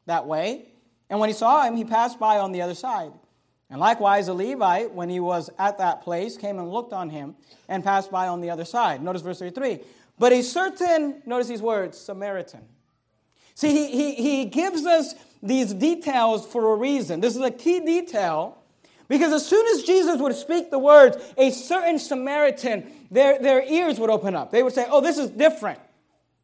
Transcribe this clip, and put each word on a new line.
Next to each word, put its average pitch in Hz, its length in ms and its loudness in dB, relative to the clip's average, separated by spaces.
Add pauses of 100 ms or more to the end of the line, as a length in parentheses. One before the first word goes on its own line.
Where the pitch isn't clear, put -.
that 165 220 -4
way. 170 380 -4 (440)
And 208 120 -2
when 214 80 2
he 208 40 -4
saw 240 300 2
him, 233 140 -2
he 226 80 -4
passed 233 340 -2
by 214 200 2
on 196 120 -4
the 180 120 -4
other 175 120 -6
side. 190 380 -8 (560)
And 135 100 -12
likewise 202 480 4
a 185 60 -4
Levite, 208 580 0
when 180 160 -8
he 180 140 -4
was 175 360 -2
at 202 200 0
that 180 240 -2
place, 185 340 -6
came 202 240 -8
and 175 100 -10
looked 233 220 -6
on 185 180 -8
him 147 280 -14 (320)
and 190 160 -6
passed 196 260 0
by 185 160 -2
on 175 140 -6
the 170 80 -6
other 170 160 -8
side. 175 360 -2
Notice 180 200 -6
verse 180 180 -10
thirty-three. 190 400 -6 (400)
But 247 140 6
a 247 100 2
certain, 349 840 -2
notice 240 220 -4
these 226 140 -10
words, 208 360 -4
Samaritan. 190 680 -12 (880)
See, 294 180 0
he, 294 200 2
he, 277 240 -2
he 269 300 -2
gives 320 400 -4
us 330 280 2 (300)
these 208 300 0
details 233 760 0
for 220 260 0
a - 40 2
reason. 220 420 -2
This 220 160 0
is 254 60 -6
a 254 100 -2
key 349 300 -2
detail, 220 760 -2 (520)
because 294 240 2
as 294 120 0
soon 427 180 4 (120)
as - 80 -4
Jesus 339 360 4
would 262 160 0
speak 339 360 -4
the 269 80 -2
words, 285 380 8 (200)
"a 262 140 4
certain 339 480 -2
Samaritan," 262 880 -2 (220)
their, 269 280 4
their 262 240 4
ears 311 360 0
would 226 100 0
open 208 260 0
up. 139 160 -6
They 240 120 4
would 254 100 0
say, 247 160 0
"Oh, 277 120 4
this 294 160 0
is 262 120 -4
different. 220 500 0 (640)